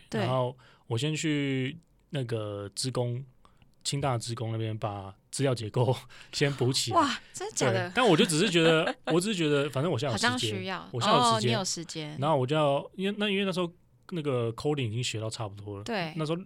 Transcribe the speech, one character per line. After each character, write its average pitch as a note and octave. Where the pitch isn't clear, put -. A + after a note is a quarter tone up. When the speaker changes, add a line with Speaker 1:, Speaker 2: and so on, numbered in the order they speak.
Speaker 1:
对。 A3+
Speaker 2:
然 F3+
后 B2+
我 A2+
先 D3+
去 C#3+
那 C#3
个 G#2
资 C3
工， B2
清 C#3
大 B2+
资 A#2
工 A2+
那 A2+
边 A2
把 G2+
资 -
料 C3+
结 A2
构 B2
<laughs> -
先 C#3+
补 C3
起 B2+
来。 F4
Speaker 1:
哇， C#4
真 F#4+
的 -
假 -
的？ -
Speaker 2:
对， F#3
但 B3
我 F3+
就 F#3
只 D3+
是 G3+
觉 E3
得， E3
Speaker 1:
<laughs> -
Speaker 2:
我 E3
只 G#3
是 -
觉 D#3+
得， D3
反 C3+
正 F3+
我 C3
现 D3
在 B2+
有 G3
时 -
间， A#3
Speaker 1:
好 B3+
像 -
需 G3+
要。 F3
Speaker 2:
我 A#2+
现 G#3
在 A3+
有 B3
时 A#3
间。 -
Speaker 1:
哦， A3
你 B2
有 G3+
时 E3+
间。 D3+
Speaker 2:
然 C#3+
后 D#3
我 B2+
就 D3
要， D3
因 F#3+
为 G#3
那， G#3
因 G3
为 G3+
那 F#3+
时 F3+
候 F3
那 E3+
个 B2
coding C#3+
已 -
经 A#2+
学 A2
到 A2
差 G#2+
不 G2+
多 G2+
了。 G#2
Speaker 1:
对。 F3
Speaker 2:
那 D#3
时 D#3+
候 F3+